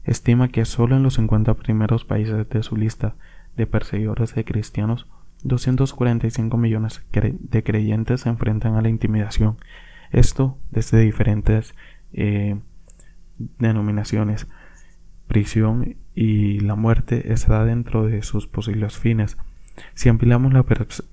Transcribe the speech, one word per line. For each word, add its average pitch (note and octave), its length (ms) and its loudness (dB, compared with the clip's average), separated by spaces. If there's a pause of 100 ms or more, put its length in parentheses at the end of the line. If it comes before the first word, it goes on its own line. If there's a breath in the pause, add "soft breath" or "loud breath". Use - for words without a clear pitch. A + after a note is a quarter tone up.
estima A#2+ 460 2
que A2+ 160 0
solo A#2+ 320 2
en C3+ 60 4
los C3 100 2
cincuenta A2 400 2
primeros A2 500 0
países G#2+ 460 -4
de A2 140 -2
su - 120 -8
lista A2 400 -4 (400 soft breath)
de A2+ 100 -2
perseguidores G#2+ 720 -2
de A2+ 80 -2
cristianos, A2 640 -4 (340 soft breath)
doscientos B2+ 520 0
cuarenta A#2 340 0
y A2+ 40 -4
cinco A2+ 260 -2
millones A2+ 560 -2
cre-, A2 260 0
de - 240 -2
creyentes A2 580 0
se - 80 -2
enfrentan A2 460 0
a A2 60 2
la A2+ 80 2
intimidación. G#2+ 680 0 (540 loud breath)
Esto C3 460 4 (140)
desde A2+ 280 2
diferentes, G#2+ 760 2 (400 loud breath)
eh, G#2 460 -2 (1000 soft breath)
denominaciones. G#2+ 880 0 (800 loud breath)
Prisión A2 680 0 (160)
y G#2 460 2
la G2+ 160 0
muerte A2+ 580 0
está A2 320 4
dentro A#2 400 0
de G#2+ 160 -2
sus G#2 260 -4
posibles G#2 500 -4
fines. A2 400 0 (560 loud breath)
Si - 160 4
ampliamos A#2+ 440 4
la C3 100 6
pers-, - 500 -2